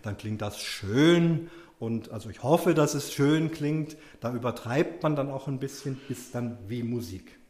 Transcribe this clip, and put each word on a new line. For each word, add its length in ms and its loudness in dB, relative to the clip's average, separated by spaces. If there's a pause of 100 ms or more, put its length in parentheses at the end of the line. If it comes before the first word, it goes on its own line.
dann 140 -6
klingt 240 -6
das 200 -6
schön. 880 4 (300)
Und 320 -4
also 180 -10
ich 140 -12
hoffe, 300 6
dass 200 4
es 200 -4
schön 380 4
klingt. 460 -2 (220)
Da 140 -4
übertreibt 720 -2
man 120 2
dann 160 -2
auch 160 -6
ein 120 -4
bisschen, 400 -6 (100)
ist 260 -8
dann 220 -4 (100)
wie 160 -4
Musik. 560 -6 (100)